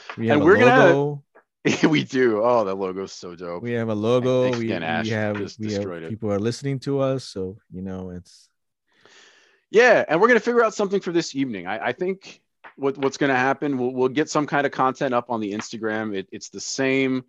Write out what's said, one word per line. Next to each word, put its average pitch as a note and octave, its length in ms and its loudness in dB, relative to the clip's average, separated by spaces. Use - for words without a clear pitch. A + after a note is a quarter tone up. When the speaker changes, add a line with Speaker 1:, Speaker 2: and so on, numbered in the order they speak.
Speaker 1:
We A2+ 140 -2
Speaker 2:
And D3 80 4
Speaker 1:
have - 20 2
a D3+ 40 0
Speaker 2:
we're F#3+ 120 6
gonna A#3+ 360 6
Speaker 1:
logo. C#3+ 300 -2
Speaker 2:
<laughs> D3 240 2
We D3 140 2
do. A#2+ 380 0
Oh, A#2+ 220 4
that G2 120 -2
logo's F#2+ 360 -6
so F2+ 240 -14
dope. F2 260 -10
Speaker 1:
We A#2+ 120 -6
have A#2 160 -2
a A2 40 -2
logo. B2 500 2
Speaker 2:
Thanks B2+ 140 0
Speaker 1:
We, A#2 80 -4
Speaker 2:
again, G2 160 -4
Speaker 1:
we E2 60 -6
Speaker 2:
Ash. E2 220 -2
Speaker 1:
have, G#2+ 280 -2
Speaker 2:
Just G2+ 220 -10
Speaker 1:
we G#2+ 140 -6
have - 20 -2
Speaker 2:
destroyed F#2 280 -6
it. E2 60 -12
Speaker 1:
people G#2+ 220 -6
are G2+ 80 0
listening B2+ 400 -4
to C#3 220 -4
us, C3+ 240 -2
so, F#2+ 320 -10
you F2+ 140 -14
know, F#2 280 -10
it's - 380 -18
Speaker 2:
Yeah, G#3 380 6
and D#3+ 120 2
we're A3 100 6
gonna A#3+ 100 6
figure A#3 240 2
out G#3+ 100 2
something G3 280 0
for F#3 100 -6
this E3 240 0
evening. A2+ 320 -4
I, G#2+ 220 -4
I - 20 -2
think F#3 500 -6
what, C#3 180 -2
what's C3+ 200 -2
gonna C#3 180 2
happen, C3+ 420 0
we'll, B2+ 160 -2
we'll B2+ 160 2
get D3 200 0
some D3 180 0
kind C#3+ 180 0
of C#3 60 -2
content C3 420 0
up A#2+ 160 -2
on A#2 120 -2
the G2+ 120 -4
Instagram. A2 640 -6
It, F#2+ 160 -6
it's G2 180 -16
the G2 100 -14
same C3 680 -2